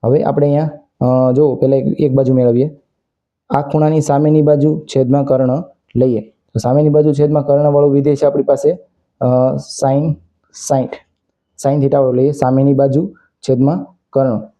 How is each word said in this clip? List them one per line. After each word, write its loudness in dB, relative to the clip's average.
હવે 2
આપણે 0
અહીંયા, -2
અ, 0
જો 2
પહેલાં 0
એક, -4
એક 0
બાજુ 2
મેળવીએ. 0
આ 0
ખૂણાની 0
સામેની 2
બાજુ 0
છેદમાં 0
કર્ણ 0
લઈએ. 0
તો -10
સામેની 0
બાજુ 2
છેદમાં 0
કર્ણવાળું 2
વિધેય 2
છે -2
આપણી 0
પાસે, 0
અ, 0
sine -4
સાઈઠ, -4
sine 0
theta 0
વાળું 0
લઈએ. 0
સામેની 0
બાજુ 0
છેદમાં 0
કર્ણ. -2